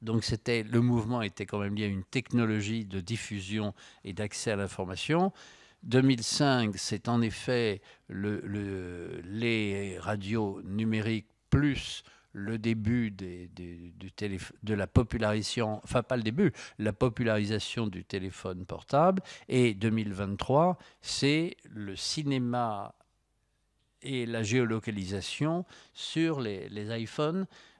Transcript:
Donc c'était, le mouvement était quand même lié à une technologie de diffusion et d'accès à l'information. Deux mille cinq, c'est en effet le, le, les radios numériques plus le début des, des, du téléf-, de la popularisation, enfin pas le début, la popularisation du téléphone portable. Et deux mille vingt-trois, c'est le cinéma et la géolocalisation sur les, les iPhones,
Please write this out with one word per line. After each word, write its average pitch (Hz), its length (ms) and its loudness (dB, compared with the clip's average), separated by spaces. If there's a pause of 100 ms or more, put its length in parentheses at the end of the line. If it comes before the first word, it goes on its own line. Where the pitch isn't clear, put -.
Donc 113 240 0
c'était, 117 380 0
le 117 180 2
mouvement 120 400 2
était 101 240 -4
quand 104 140 -4
même 101 160 -2
lié 107 100 -2
à - 20 0
une 98 160 -2
technologie 110 800 0
de 95 160 -6
diffusion 101 720 -4 (300)
et 95 80 -8
d'accès 104 400 -4
à 104 60 0
l'information. 101 720 0 (520)
Deux 123 180 6
mille 131 220 6
cinq, 123 520 4
c'est - 320 -4
en 117 140 4
effet 113 600 0 (260)
le, 101 340 -4
le, 90 800 -6
les 101 760 -2
radios 101 640 0
numériques 110 640 0 (200)
plus 139 540 2 (280)
le 104 260 -4
début 113 540 2
des, 90 380 -10
des, 87 480 -12
du 95 140 -12
téléf-, 98 420 -6 (100)
de 107 120 0
la 98 120 0
popularisation, 107 960 2
enfin 120 200 0
pas 131 120 -2
le 117 80 0
début, 131 300 2 (240)
la 107 160 0
popularisation 110 920 0
du 92 180 -8
téléphone 92 600 -6
portable. 165 560 2 (260)
Et 123 260 4
deux 101 160 2
mille 107 240 0
vingt-trois, 127 640 2 (240)
c'est 156 560 0 (120)
le 101 260 -8
cinéma 123 1000 -2 (1080)
et 127 240 -4
la 113 180 0
géolocalisation 110 1200 0 (280)
sur 160 460 -2
les, 101 300 -4
les 104 320 -6
iPhones, 160 460 -2 (320)